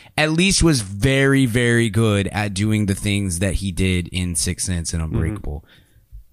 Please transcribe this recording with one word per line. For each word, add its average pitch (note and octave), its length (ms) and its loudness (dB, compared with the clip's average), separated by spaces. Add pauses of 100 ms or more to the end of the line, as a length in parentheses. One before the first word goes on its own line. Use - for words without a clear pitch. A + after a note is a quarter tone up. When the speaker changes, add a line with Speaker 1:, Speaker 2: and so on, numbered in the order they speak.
(160)
Speaker 1:
at D#3 160 2
least F3+ 300 2
was D3+ 200 4
very, C3+ 680 2
very A#2 420 2
good G2+ 380 2
at G#2 260 -4
doing G#2+ 320 0
the G2 80 0
things G2 460 -2
that F#2 160 0
he F#2+ 160 -4
did F2+ 400 0
in F2+ 240 -4
Sixth - 320 -4
Sense F2 260 -4
and E2 80 -2
Speaker 2:
Mm-hmm. D#2+ 140 -4
Speaker 1:
Unbreakable. G2+ 500 -4 (680)